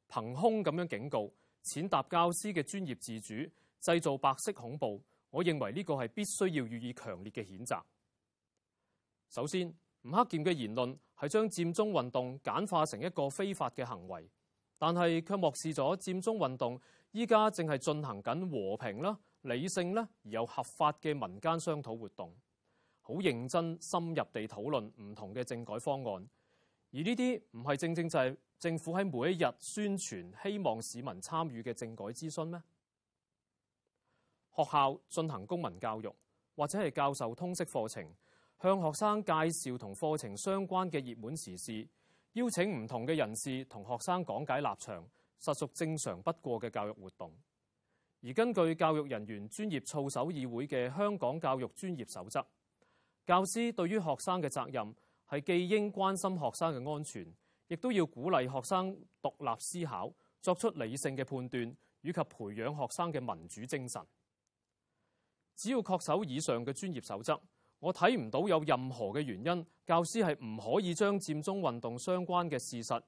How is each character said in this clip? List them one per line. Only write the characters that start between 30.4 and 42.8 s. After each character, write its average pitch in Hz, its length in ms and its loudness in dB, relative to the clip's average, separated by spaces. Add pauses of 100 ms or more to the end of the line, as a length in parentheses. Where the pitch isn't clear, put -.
希 208 180 -2
望 117 220 0
市 120 200 -8
民 131 180 -6
參 165 300 -2
與 117 120 -8
嘅 120 120 -4
政 113 200 -8
改 101 120 -8
諮 113 260 -6
詢 160 140 -2
咩？ 170 160 -8 (1900)
學 160 80 4
校 139 340 4 (100)
進 160 220 0
行 104 160 -4
公 175 140 -2
民 101 180 -4
教 110 220 -4
育， 107 140 -8 (400)
或 147 120 0
者 185 120 -2
係 180 120 2
教 143 220 4
授 120 220 -2
通 180 200 -4
識 175 120 -2
課 120 220 0
程， 80 260 -10 (480)
向 190 180 6
學 160 120 2
生 208 300 2
介 175 100 2
紹 156 440 2
同 104 180 -8
課 156 220 0
程 113 220 -6
相 196 280 0
關 185 220 0
嘅 151 160 -2
熱 123 160 -8
門 120 160 -6
時 92 220 -8
事， 110 280 -6 (460)
邀 240 160 2
請 180 240 2
唔 113 140 -4